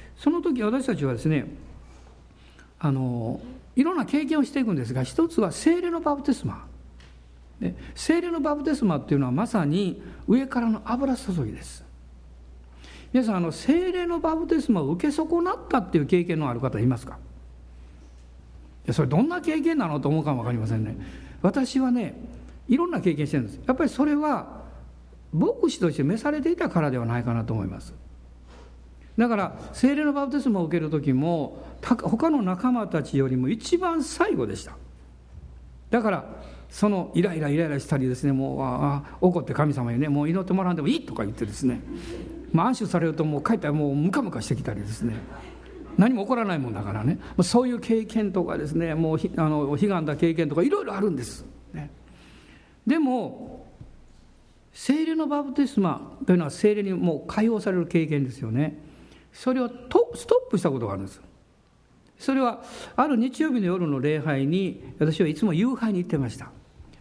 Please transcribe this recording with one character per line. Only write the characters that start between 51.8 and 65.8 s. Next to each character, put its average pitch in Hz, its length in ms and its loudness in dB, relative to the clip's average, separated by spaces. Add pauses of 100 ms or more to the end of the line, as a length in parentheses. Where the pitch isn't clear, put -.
で 294 140 4
も、 254 640 -2 (1080)
聖 311 320 0
霊 320 100 0
の 320 120 0
バ 294 160 -2
プ 269 100 -8
テ 285 120 2
ス - 140 -2
マ 160 380 -2 (100)
と 185 60 6
い - 20 6
う - 20 6
の 170 80 0
は 139 60 -6
聖 208 240 2
霊 208 80 -2
に 190 100 -2
も 175 300 0
う - 40 -14
解 214 200 2
放 226 120 2
さ 202 120 -2
れ 185 60 0
る 170 100 0
経 165 180 2
験 147 180 2
で 127 80 -2
す - 80 -14
よ 113 120 -6
ね。 143 260 0 (600)
そ 254 160 0
れ 254 80 0
を 233 80 -2
と-、 370 460 2
ス - 100 -12
ト 494 220 6
ッ - 20 -16
プ 202 80 2
し - 60 0
た 160 80 2
こ 131 80 -2
と 113 80 -2
が 98 60 -4
あ - 20 -4
る 95 80 -6
ん - 20 -8
で 95 60 -12
す。 - 100 -20 (960)
そ - 160 0
れ 269 80 4
は、 240 220 0 (320)
あ 269 120 4
る 277 100 2
日 262 260 0
曜 302 100 2
日 247 60 2
の 190 80 2
夜 180 180 0
の 143 140 0
礼 151 200 2
拝 139 280 0
に、 180 500 -2
私 156 240 2
は 175 60 6
い 151 80 0
つ 220 100 2
も 180 80 2
夕 233 220 2
拝 220 180 0